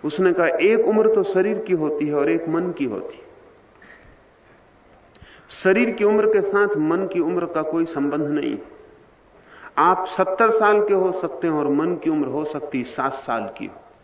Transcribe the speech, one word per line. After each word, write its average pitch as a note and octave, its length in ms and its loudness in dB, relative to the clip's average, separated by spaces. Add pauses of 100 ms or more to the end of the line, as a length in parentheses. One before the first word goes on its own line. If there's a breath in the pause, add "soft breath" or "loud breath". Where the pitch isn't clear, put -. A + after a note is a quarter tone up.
उसने F3+ 280 2
कहा, E3+ 140 2
"एक G#3 400 2
उम्र A3 280 4
तो G3+ 80 2
शरीर F#3+ 360 0
की - 140 -4
होती D3+ 360 0
है D3 60 -2
और C#3+ 140 0
एक E3 200 -2
मन E3+ 240 -2
की C#3+ 120 -4
होती G2+ 320 -8
है। - 80 -20 (2250 loud breath)
शरीर A3 420 2
की G#3 140 -2
उम्र G#3+ 220 4
के G#3+ 160 4
साथ G3+ 260 2
मन E3 380 0
की F3 140 -4
उम्र E3+ 260 -2
का D#3+ 160 -4
कोई D#3+ 220 -2
संबंध D3 380 -4
नहीं।" D3 360 -4 (1200 loud breath)
आप F3 280 2
सत्तर F#3+ 440 2
साल G#3 380 4
के G3 60 4
हो F#3 180 2
सकते - 340 -6
हैं D#3+ 80 0
और D3 140 0
मन D#3+ 280 0
की D#3 140 -2
उम्र D3+ 160 0
हो C#3 180 -4
सकती D3 340 -6
है A#2+ 60 -2
सात C3 280 -4
साल A#2 300 -4 (160)
की - 80 -10
हो। F#2+ 80 -14 (300)